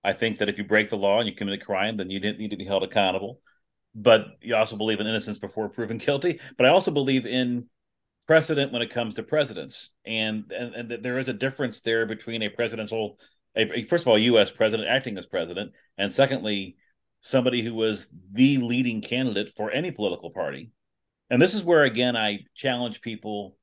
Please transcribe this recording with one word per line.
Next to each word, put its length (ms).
I 80
think 260
that 100
if 100
you 60
break 260
the 60
law 220
and 100
you 60
commit 260
a 40
crime, 320
then 140
you 100
didn't 180
need 120
to 60
be 80
held 180
accountable. 580
But 320
you 120
also 220
believe 240
in 60
innocence 320
before 300
proven 300
guilty. 420
But 100
I 20
also 220
believe 360
in 400
precedent 460
when 100
it 80
comes 240
to 80
presidents. 720
And, 480
and, 220
and 160
that 120
there 160
is 100
a 60
difference 460
there 260
between 360
a 80
presidential, 680
a, 220
a, 60
first 200
of 40
all, 100
U 200
S 120
president 380
acting 280
as 100
president, 460
and 160
secondly, 640
somebody 420
who 120
was 340
the 260
leading 420
candidate 500
for 200
any 200
political 400
party. 400
And 100
this 140
is 100
where, 200
again, 320
I 240
challenge 460
people. 640